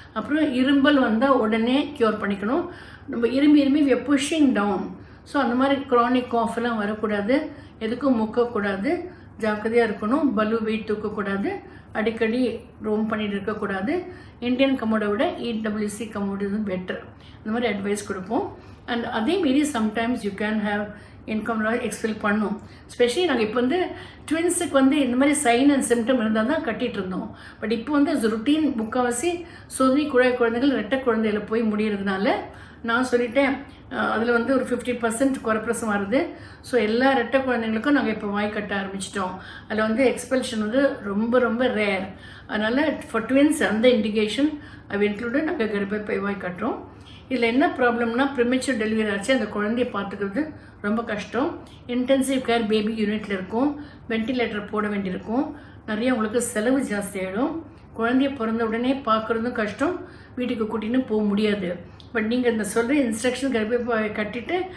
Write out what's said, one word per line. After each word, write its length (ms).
அப்புறம் 400
இரும்பல் 460
வந்தா 360
உடனே 640
cure 220
பண்ணிக்கணும். 480
நம்ம 200
இரும்பி 340
இரும்பி 320
we 40
are 40
pushing 520
down. 380
So 180
அந்த 120
மாதிரி 260
chronic 520
cough 240
எல்லாம் 220
வரக்கூடாது, 720
எதுக்கும் 400
முக்கக்கூடாது, 880
ஜாக்கிரதையா 480
இருக்கணும். 460
பலு 280
வெயிட் 280
தூக்கக்கூடாது, 600
அடிக்கடி 640
roam 240
பண்ணிட்டு 280
இருக்கக்கூடாது. 720
Indian 420
கமோடை 260
விட 220
இ 320
டபிள்யூ 260
சி 160
commode 360
இது 160
better. 360
இந்த 220
மாதிரி 140
advice 340
கொடுப்போம். 500
And 180
அதே 340
மீறி 320
sometimes 520
you 140
can 300
have 280
income 380
எக்ஸ்பெல் 560
பண்ணும். 400
Especially 320
நாங்க 180
இப்ப 180
வந்து 260
ட்வின்ஸுக்கு 400
வந்து 300
இந்த 160
மாதிரி 260
sign 280
and 220
symptom 220
இருந்தா 280
தான் 220
கட்டிட்டு 180
இருந்தோம். 540
But 100
இப்போ 220
வந்து 180
அது 180
routine, 440
முக்காவாசி 600
சோதனை 400
குழாய் 300
குழந்தைகள் 480
ரெட்டை 180
குழந்தையில 440
போய் 160
முடியறதுனால 680
நான் 280
சொல்லிட்டேன், 460
அஹ், 200
அதுல 220
வந்து 220
ஒரு 100
ஃபிஃப்டி 280
பர்சன்ட் 420
குறைப்பிரசவம் 520
வருது. 300
So 200
எல்லா 380
ரெட்டை 220
குழந்தைங்களுக்கும் 500
நாங்க 200
இப்ப 160
வாய் 240
கட்ட 260
ஆரம்பிச்சிட்டோம். 600
அதுல 180
வந்து 320
expulsion 440
வந்து 460
ரொம்ப, 340
ரொம்ப 280
rare. 400
அதனால 460
for 120
twins 400
அந்த 260
indication 720
I've 140
included, 400
நாங்க 220
கர்ப்பப்பை 560
வாய் 200
கட்டுறோம். 440
இதுல 120
என்ன 260
ப்ராப்ளம்னா, 720
premature 420
delivery 340
ஆச்சு, 200
அந்த 120
குழந்தைய 420
பார்த்துக்கிறது 640
ரொம்ப 240
கஷ்டம். 540
Intensive 540
care 260
baby 380
யூனிட்ல 260
இருக்கும், 500
Ventilator 600
போட 200
வேண்டியிருக்கும், 680
நிறைய 260
உங்களுக்கு 300
செலவு 380
ஜாஸ்தி 360
ஆயிடும். 460
குழந்தைய 400
பிறந்த 300
உடனே 260
பார்க்கறதும் 600
கஷ்டம், 520
வீட்டுக்கு 420
கூட்டின்னு 280
போக 160
முடியாது. 720
But 80
நீங்க 260
இந்த 160
சொல்ற 160
instruction 640
கர்ப்பப்பை 600
கட்டிட்டு 480